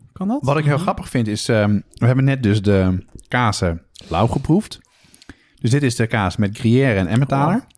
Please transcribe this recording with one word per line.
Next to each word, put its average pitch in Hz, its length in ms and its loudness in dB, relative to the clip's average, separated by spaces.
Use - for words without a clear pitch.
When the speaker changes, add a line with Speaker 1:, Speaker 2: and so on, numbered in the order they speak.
Speaker 1:
Kan 185 140 -6
dat? 247 160 -2
Speaker 2:
Wat 143 140 0
ik 156 60 -2
heel 147 100 2
Speaker 1:
Mhm. 147 80 -2
Speaker 2:
grappig - 280 -6
vind 117 180 -2
is, 104 220 -4
ehm, 104 300 2
we - 120 -2
hebben 131 180 2
net 135 200 0
dus 104 180 2
de 95 440 2
kazen 101 540 -2
lauw 95 200 0
geproefd. 151 520 -2
Dus 120 120 -2
dit 143 120 2
is 123 120 0
de 113 120 0
kaas 101 280 -2
met 104 220 -2
Gruyère 117 420 2
en 92 80 0
Emmentaler. 139 580 0